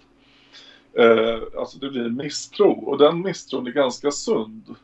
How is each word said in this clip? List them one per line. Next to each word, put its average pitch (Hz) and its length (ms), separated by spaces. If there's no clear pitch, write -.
Eh, 113 680
alltså - 200
det 135 100
blir 123 160
en 117 120
misstro, 147 540
och 135 260
den 160 240
misstron - 460
är 120 40
ganska 143 400
sund, 113 720